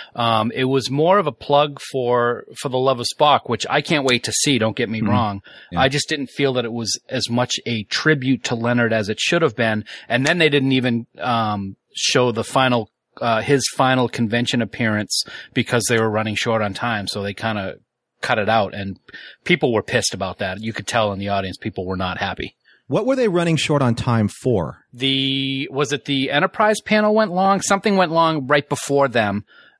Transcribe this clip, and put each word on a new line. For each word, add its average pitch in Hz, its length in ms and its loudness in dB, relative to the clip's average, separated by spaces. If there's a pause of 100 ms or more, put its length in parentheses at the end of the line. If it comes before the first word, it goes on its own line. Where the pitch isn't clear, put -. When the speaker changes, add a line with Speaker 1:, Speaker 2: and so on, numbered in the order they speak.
(160)
Speaker 1:
Um, 117 400 2
it 131 80 0
was 131 260 0
more 160 300 4
of 165 80 0
a 139 40 -4
plug 143 480 0 (120)
for, 120 540 0 (140)
for 139 100 -4
The 127 100 -2
Love 131 200 2
of 120 60 -4 (100)
Spock, 147 320 4
which 117 220 -4
I 151 120 0
can't 147 240 0
wait 123 180 2
to - 80 -4
see. 139 260 0
Don't 110 180 0
get 117 140 -2
me 110 120 -4
Speaker 2:
Mm-hmm. 104 80 0
Speaker 1:
wrong. 104 320 0 (300)
Speaker 2:
Yeah. - 100 0
Speaker 1:
I 135 80 4
just 139 200 -4
didn't 143 220 -4
feel 139 220 0
that 123 120 0
it 113 80 -6
was 117 340 -4
as 123 220 -4
much 120 240 0 (140)
a 113 160 -4
tribute 135 600 0
to 123 100 -2
Leonard 117 380 0
as 107 160 0
it 107 100 -4
should 170 240 0
have 120 120 2
been. 110 300 0 (240)
And 123 160 2
then 175 140 2
they 160 100 6
didn't 135 220 2
even, 123 340 0 (140)
um, 104 560 -2 (180)
show 123 380 2
the 110 120 -2
final, 123 460 2 (320)
uh, 113 200 2
his 131 220 2 (140)
final 127 320 4
convention 120 520 0
appearance 107 600 -2 (300)
because 113 340 0
they 117 120 2
were 113 100 2
running 107 260 -2
short 113 260 0
on 101 120 -2
time. 104 340 -4
So 101 140 -6
they 101 120 -6
kinda 104 420 -4 (460)
cut 117 180 0
it 101 100 0
out, 110 240 2
and 98 260 -8 (460)
people 156 260 2
were 107 120 2
pissed - 300 0
about 92 260 -6
that. 95 200 -4
You 110 140 -8
could - 140 -10
tell 107 260 0
in 95 60 -8
the 101 100 -6
audience, 95 280 -2
people 98 280 -8
were 92 100 -6
not 92 220 -4
happy. - 400 -8 (300)
Speaker 2:
What 196 180 -2
were 269 100 2
they 247 140 2
running 170 260 0
short 143 260 0
on 120 140 2
time 113 320 0
for? 95 560 -2 (100)
Speaker 1:
The, 135 800 -2
was 139 220 -2
it - 120 -6
the 135 240 -2
Enterprise 202 560 0
panel 214 300 2
went 220 160 2
long? 190 300 2
Something 196 340 2
went 180 160 2
long 160 360 2
right 147 200 4
before 139 400 2
them. 107 380 0 (340)